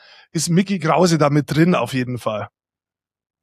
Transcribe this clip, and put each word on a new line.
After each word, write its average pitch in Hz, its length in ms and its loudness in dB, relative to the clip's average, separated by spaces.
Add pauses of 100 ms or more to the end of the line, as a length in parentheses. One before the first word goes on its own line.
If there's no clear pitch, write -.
(320)
ist 170 180 -4
Mickey 190 280 0
Krause 160 400 2
da 147 140 2
mit 147 200 0
drin 165 220 2
auf 120 220 -2
jeden 123 240 -4
Fall. 110 300 -6 (920)